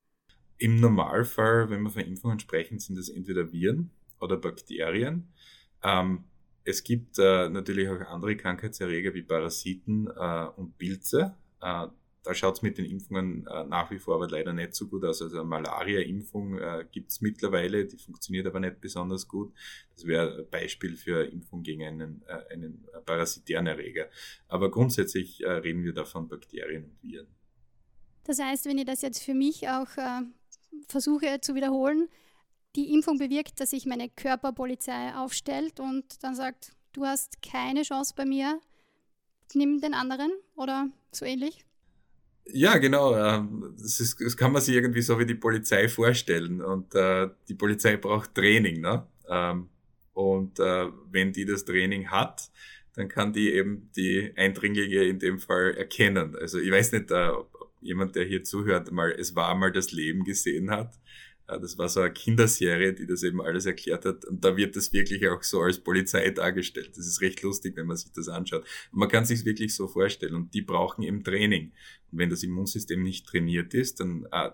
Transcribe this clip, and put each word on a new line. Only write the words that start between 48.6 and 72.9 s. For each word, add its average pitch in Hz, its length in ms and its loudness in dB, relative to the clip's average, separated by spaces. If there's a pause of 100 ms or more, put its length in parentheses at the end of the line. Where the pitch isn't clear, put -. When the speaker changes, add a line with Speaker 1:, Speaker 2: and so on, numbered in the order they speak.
Speaker 1:
ne? 98 260 0 (220)
Ähm, 87 400 0 (440)
und, 95 460 0
äh, 90 320 2 (200)
wenn 95 220 2
die 98 120 -4
das 98 200 -2
Training 95 460 0
hat, - 400 -2 (440)
dann 101 140 -6
kann 104 240 0
die 104 200 2
eben 101 440 0
die 95 400 0
Eindringlinge 98 680 2
in 95 140 2
dem 92 200 0
Fall 92 360 2
erkennen. 95 640 2
Also 82 220 -6
ich 87 120 0
weiß 104 220 6
nicht, 113 180 -2
äh, 90 180 4
ob 62 240 -2 (320)
jemand, 92 320 -2
der 90 80 2
hier 92 180 -2
zuhört, 98 480 0
mal 85 220 0
Es 85 240 -6
war 87 180 2
mal 95 160 2
das 92 220 -2
Leben 82 320 -2
gesehen 90 460 -2
hat. 110 280 -4 (480)
Äh, - 140 -8
das 87 180 -12
war 87 100 0
so 92 120 0
eine 90 120 2
Kinderserie, 95 800 4
die - 120 -10
das 87 160 -2
eben 90 180 0
alles 90 260 -2
erklärt 87 380 -4
hat. 95 200 -4
Und 92 200 -8
da 95 120 6
wird 101 200 0
das - 160 -2
wirklich 101 360 4
auch 90 140 0
so - 180 0
als 90 180 2
Polizei 92 520 0
dargestellt. - 640 -4
Das 85 100 -10
ist 87 140 -2
recht 95 220 -2
lustig, 98 340 -4
wenn 80 100 -6
man 85 100 -4
sich - 160 -12
das 82 160 -8
anschaut. 85 360 -6 (260)
Und - 80 -4
man 101 100 4
kann 113 180 6
sich's 113 180 0
wirklich 107 300 0
so 95 120 -4
vorstellen. 90 480 0
Und 85 200 -6
die 104 80 0
brauchen 90 400 0
eben 98 200 -4
Training. 95 500 0 (380)
Und 82 80 -8
wenn 87 120 2
das 87 120 -2
Immunsystem 92 600 -4